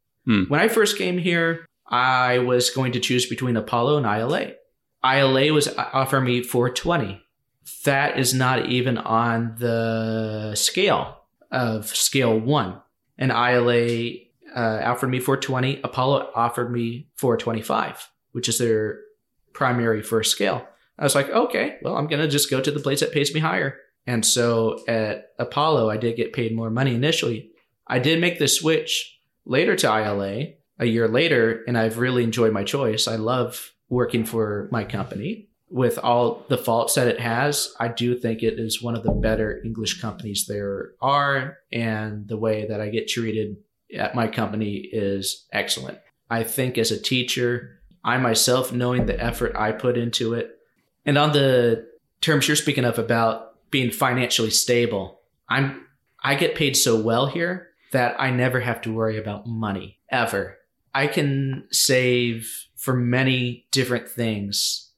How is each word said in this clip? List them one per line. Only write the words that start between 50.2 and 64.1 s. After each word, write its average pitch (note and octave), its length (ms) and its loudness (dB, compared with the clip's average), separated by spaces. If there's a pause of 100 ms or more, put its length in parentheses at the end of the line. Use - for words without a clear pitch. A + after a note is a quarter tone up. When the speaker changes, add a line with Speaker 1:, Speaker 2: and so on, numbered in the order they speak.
Speaker 2:
it, - 240 -6 (460)
and C#3+ 140 4
on D3 140 4
the B2+ 540 4 (340)
terms D3 260 2
you're D3+ 100 4
speaking C3+ 280 0
of A#2 140 0
about A2+ 720 -2
being C3 200 0
financially B2 600 0
stable, A2 720 0 (260)
I'm, C#3 380 -2 (360)
I C#3 140 0
get E3 180 0
paid C#3 220 0
so A2+ 240 4
well A#2 260 2
here E3+ 440 -4 (200)
that - 300 0
I C3 100 0
never B2+ 300 2
have A2+ 220 -4
to A2 100 -4
worry A2 260 -2
about G#2 280 -8
money, G2+ 520 -6 (100)
ever. A2+ 500 -2 (360)
I C#3 140 0
can C#3 640 -2
save B2 1040 0
for - 180 -2
many B2 800 0
different B2+ 360 0
things, G#2 880 -4